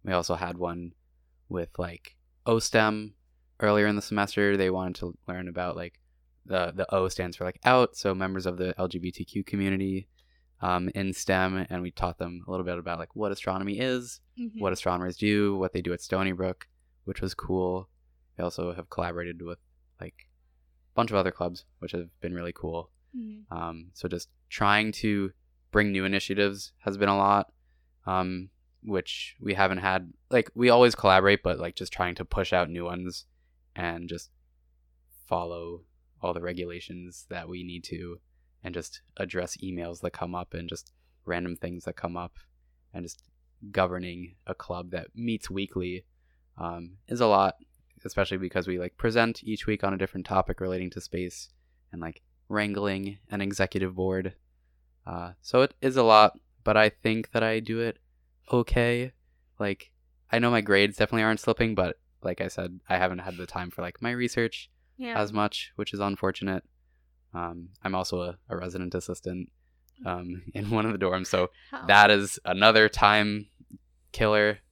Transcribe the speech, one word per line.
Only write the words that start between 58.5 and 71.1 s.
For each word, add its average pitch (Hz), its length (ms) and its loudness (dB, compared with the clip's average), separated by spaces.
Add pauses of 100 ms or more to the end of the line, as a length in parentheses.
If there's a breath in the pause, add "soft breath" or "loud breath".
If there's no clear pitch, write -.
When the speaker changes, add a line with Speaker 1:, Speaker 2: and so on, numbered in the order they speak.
Speaker 1:
okay. 120 600 2 (480)
Like, 101 320 -4 (400)
I 117 80 2
know 120 120 4
my 113 100 4
grades 101 360 6
definitely 110 260 2
aren't 110 160 2
slipping, 113 360 0
but 90 240 0 (220)
like 92 200 -4
I 92 80 -4
said, 90 380 -8
I 92 100 2
haven't 90 220 0
had 90 180 -10
the 90 80 -10
time 87 260 -10
for, - 100 -12
like, 87 200 -10
my 120 100 -2
research 123 580 -2 (280)
Speaker 2:
Yeah. 233 220 -6
Speaker 1:
as 208 140 -2
much, - 420 -2
which - 180 -8
is 101 60 -8
unfortunate. 98 640 -2 (680)
Um, 85 360 -8 (140)
I'm 95 120 -4
also 92 260 -2
a, 87 160 -8 (120)
a 92 80 -6
resident 90 380 -8
assistant, 90 560 -8 (540)
um, 90 420 -8
<laughs> - 60 -18
in 104 160 -6
one 110 160 2
of 101 60 0
the 98 140 -2
dorms, 92 220 0